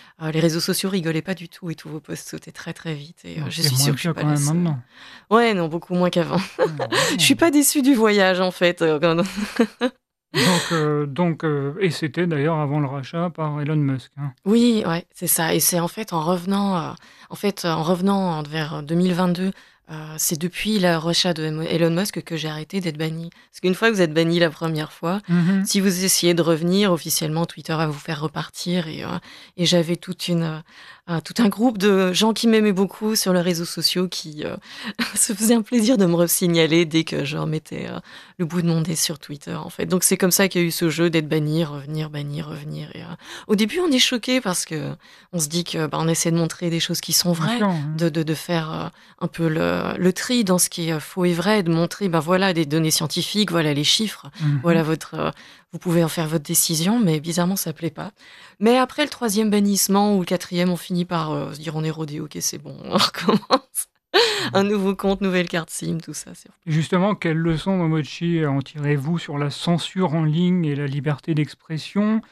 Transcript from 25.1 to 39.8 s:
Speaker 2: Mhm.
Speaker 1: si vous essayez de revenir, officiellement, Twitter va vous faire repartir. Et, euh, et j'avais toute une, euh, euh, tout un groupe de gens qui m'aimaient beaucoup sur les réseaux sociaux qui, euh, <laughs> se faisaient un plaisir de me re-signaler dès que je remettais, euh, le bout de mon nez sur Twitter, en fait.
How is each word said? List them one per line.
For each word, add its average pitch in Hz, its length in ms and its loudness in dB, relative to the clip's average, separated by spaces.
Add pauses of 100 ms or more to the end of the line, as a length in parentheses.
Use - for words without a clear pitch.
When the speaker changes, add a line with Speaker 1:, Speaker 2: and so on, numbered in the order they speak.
Speaker 2:
Mhm. 175 380 2
Speaker 1:
si 196 160 0
vous 185 240 2
essayez 175 280 4
de 170 80 2
revenir, 175 520 4
officiellement, 160 520 -2
Twitter 165 280 -8
va 160 140 0
vous 147 120 -4
faire 151 220 -8
repartir. 160 680 -4
Et, 151 160 -8
euh, - 60 -8 (480)
et 180 80 0
j'avais 170 320 2
toute - 320 -10
une, 170 140 2
euh, 156 160 -6 (500)
euh, 170 100 -2
tout - 220 -12
un 226 80 6
groupe 220 280 2
de 190 360 4
gens 214 180 4
qui 220 160 0
m'aimaient 220 240 4
beaucoup 202 460 0
sur 190 160 2
les 180 80 4
réseaux 170 240 0
sociaux 180 420 -2
qui, 156 380 -10
euh, - 100 -6 (320)
<laughs> 220 280 -6
se - 180 0
faisaient 214 220 4
un 233 60 4
plaisir 233 360 4
de 196 80 6
me 170 100 4
re-signaler 170 720 4
dès 160 180 2
que 147 220 -4
je 147 120 -6
remettais, 156 520 -6
euh, - 100 -8 (380)
le 180 80 -2
bout 170 160 -2
de 170 60 2
mon 165 140 2
nez 160 140 -2
sur 151 240 -4
Twitter, 147 340 -12
en 160 160 -10
fait. 170 160 -4